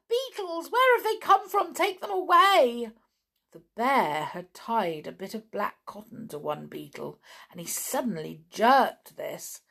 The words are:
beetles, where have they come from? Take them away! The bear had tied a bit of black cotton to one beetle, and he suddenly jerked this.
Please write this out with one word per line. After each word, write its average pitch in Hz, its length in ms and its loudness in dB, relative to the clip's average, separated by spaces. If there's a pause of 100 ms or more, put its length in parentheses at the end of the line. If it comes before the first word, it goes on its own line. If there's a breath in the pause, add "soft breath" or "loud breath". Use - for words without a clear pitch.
beetles, 403 640 -4
where 494 260 6
have 359 60 0
they 440 140 0
come 392 320 4
from? 349 240 -2
Take 381 280 -2
them - 100 -8
away! 339 800 4 (600)
The 165 100 -20 (140)
bear 202 500 2
had 180 280 -10
tied 175 540 -4
a 165 60 -12
bit 190 200 -12
of 220 160 -12
black 202 360 -6
cotton - 420 -16
to 147 100 -14
one 151 300 -8
beetle, 147 520 -12 (320 loud breath)
and 175 100 -16
he 170 40 -12
suddenly 165 840 -6
jerked 233 640 2
this. 151 560 -12